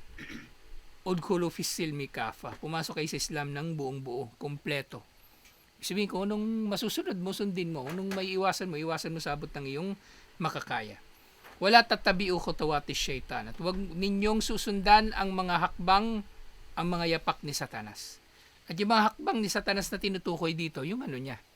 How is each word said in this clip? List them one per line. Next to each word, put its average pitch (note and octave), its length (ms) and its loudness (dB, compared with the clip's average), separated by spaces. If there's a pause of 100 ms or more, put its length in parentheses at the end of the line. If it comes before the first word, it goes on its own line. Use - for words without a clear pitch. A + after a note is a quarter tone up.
(160)
<clears throat> - 920 -10
Udkhulu F3 400 2
fis - 160 -4
silmi D3 400 -4
kafa. A2+ 560 -6
Pumasok D#3+ 400 -4
kayo D#3 80 -2
sa D3 80 -4
Islam C#3+ 320 -4
ng D#3 240 -4
buong C#3 240 -4
buo, B2 400 -6
kompleto. C#3+ 640 -6 (720)
Ibig - 140 -8
sabihin, G3 180 2
kung F#3+ 220 -2
anong G#3+ 400 0
masusunod G#3 480 -2
mo, F#3 160 -2
sundin F3+ 400 -2
mo. C#3 80 -4
Kung D#3 160 -4
anong F#3+ 160 -4
maiiwasan F#3+ 560 2
mo, D3+ 80 -2
iwasan D#3+ 340 -2
mo E3 80 -4
sa D3+ 140 -2
abot D3 160 -6
ng C#3+ 180 -6
iyong D#3 220 -4 (480)
makakaya. B2 580 -4 (640)
Wala A3+ 240 10
tattabi'u F#3+ 560 2
khutuwati D3+ 560 0
syaitan. A#2+ 580 -4
At - 60 -8
huwag F#3 180 -2
ninyong G3 640 2
susundan G#3 800 6
ang G3 160 0
mga F3+ 320 2
hakbang, G3+ 560 4 (560)
ang E3 80 0
mga E3+ 320 2
yapak - 240 -2
ni C#3+ 100 -6
Satanas. A2 680 -8 (480)
At E3 80 -4
yung G#3 160 4
mga A3 180 6
hakbang C4 300 0
ni F#3+ 80 0
Satanas G3+ 400 0
na G3+ 80 -2
tinutukoy F3 560 0
dito, D#3 320 -4
yung A#3 160 -4
ano C#3+ 160 -4
niya, C3 240 -8 (140)